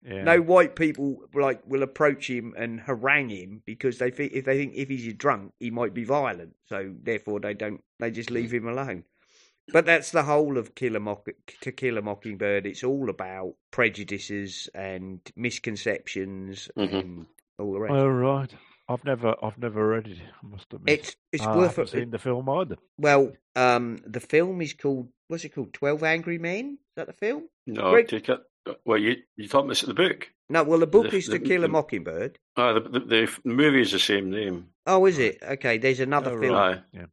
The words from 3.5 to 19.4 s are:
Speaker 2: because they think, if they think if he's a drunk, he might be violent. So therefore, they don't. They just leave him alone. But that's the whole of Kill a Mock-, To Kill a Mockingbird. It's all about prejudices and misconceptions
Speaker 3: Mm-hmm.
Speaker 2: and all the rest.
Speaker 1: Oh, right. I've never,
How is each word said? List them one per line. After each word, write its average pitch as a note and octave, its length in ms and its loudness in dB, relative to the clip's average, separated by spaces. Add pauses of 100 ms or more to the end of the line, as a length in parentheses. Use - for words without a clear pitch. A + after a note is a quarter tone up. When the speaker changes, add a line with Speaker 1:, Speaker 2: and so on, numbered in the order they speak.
Speaker 2:
because A#2 340 -4
they B2 120 0
think, C#3+ 220 -6
if C3 100 -4
they C3+ 140 0
think C#3 180 -4
if C3+ 140 -6
he's B2 180 -6
a A2+ 60 -8
drunk, G#2 480 -2
he A#2 100 -6
might A#2 220 -4
be A#2+ 100 -6
violent. A2 540 -4 (100)
So G2 340 -8
therefore, G#2 380 -4
they G#2 140 -6
don't. G#2+ 280 -8 (180)
They A#2 120 -4
just A2+ 180 -8
leave A#2+ 240 -4
him A#2 140 -2
alone. A#2+ 380 -6 (680)
But D#3+ 140 6
that's D#3+ 260 2
the D#3+ 120 2
whole D3 340 2
of A2 180 -6
Kill A2+ 220 -2
a - 20 0
Mock-, G#2 300 -6 (320)
To C3 100 -8
Kill B2 260 -2
a G#2 40 -4
Mockingbird. G2+ 680 -2
It's G2+ 160 -10
all C3+ 260 0
about F#2 460 -8 (160)
prejudices G2+ 1040 -4
and F#2+ 460 -10 (160)
misconceptions G2 1400 -8
Speaker 3:
Mm-hmm. G2 200 -2
Speaker 2:
and F2+ 280 -8 (320)
all G#2 140 -6
the G2 80 -4
rest. A2 140 -2
Speaker 1:
Oh, C3+ 160 4
right. C3+ 440 0 (360)
I've B2 160 -4
never, A#2+ 360 0